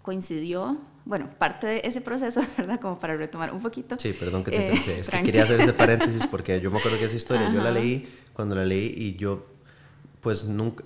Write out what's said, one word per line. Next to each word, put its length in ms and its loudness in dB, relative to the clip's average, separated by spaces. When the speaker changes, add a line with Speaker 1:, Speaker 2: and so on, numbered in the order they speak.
Speaker 1:
coincidió, 760 -4
bueno, 340 -4
parte 300 -2
de 160 -2
ese 180 -4
proceso, 480 -2
<laughs> 80 -6
¿verdad? 220 -2
Como 200 -6
para 180 -4
retomar 360 -6
un 80 -6
poquito. 380 -8
Speaker 2:
Sí, 140 -2
perdón 320 -2
que 60 -2
te 60 0
Speaker 1:
Eh, 40 2
Speaker 2:
interrumpí. 300 0
Es 160 -4
que 40 -6
Speaker 1:
tranqui. 140 0
Speaker 2:
quería 180 8
hacer 160 6
ese 140 6
paréntesis 540 4
porque 340 -2
yo 100 0
me 80 0
acuerdo 200 0
que 60 0
esa 120 -2
historia, 340 0
yo 100 2
la 80 2
Speaker 1:
Ajá. 100 2
Speaker 2:
leí, 280 0
cuando 220 -2
la 100 2
leí, 300 0
y 220 -4
yo, 280 -4
pues, 240 0
nunca, 400 -2